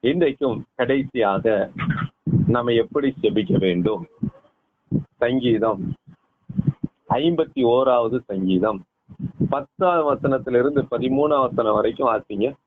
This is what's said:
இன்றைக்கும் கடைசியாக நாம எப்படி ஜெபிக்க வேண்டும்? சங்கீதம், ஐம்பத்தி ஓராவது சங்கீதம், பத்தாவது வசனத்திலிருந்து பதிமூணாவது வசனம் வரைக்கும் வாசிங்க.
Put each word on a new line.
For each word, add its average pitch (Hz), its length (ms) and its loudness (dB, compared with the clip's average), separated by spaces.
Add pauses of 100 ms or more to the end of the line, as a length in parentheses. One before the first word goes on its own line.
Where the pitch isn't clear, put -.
இன்றைக்கும் 139 600 0 (100)
கடைசியாக 113 920 0 (760)
நாம 120 240 0
எப்படி 131 500 0
ஜெபிக்க 101 360 0
வேண்டும்? 92 500 0 (1080)
சங்கீதம், 117 760 0 (1160)
ஐம்பத்தி 156 520 0
ஓராவது 123 640 4
சங்கீதம், 95 580 0 (680)
பத்தாவது 151 680 0
வசனத்திலிருந்து 131 760 0
பதிமூணாவது 135 480 0
வசனம் 120 340 0
வரைக்கும் 110 340 0
வாசிங்க. 107 460 -2 (140)